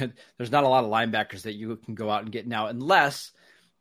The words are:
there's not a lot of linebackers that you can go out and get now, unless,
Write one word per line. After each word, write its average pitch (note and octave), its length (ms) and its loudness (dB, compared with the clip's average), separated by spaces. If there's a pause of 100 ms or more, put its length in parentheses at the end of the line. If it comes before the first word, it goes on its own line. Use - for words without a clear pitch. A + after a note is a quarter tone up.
(360)
there's A#2 140 -8
not C#3+ 140 4
a C3+ 40 4
lot B2+ 160 6
of G#2+ 60 -2
linebackers A2 520 -2
that A2 120 -8
you A2 220 -8
can A2 180 -14
go G#2+ 160 -4
out G#2 140 -2
and A2 80 -10
get A2 140 -8
now, A2 200 -2
unless, C#3+ 640 2 (480)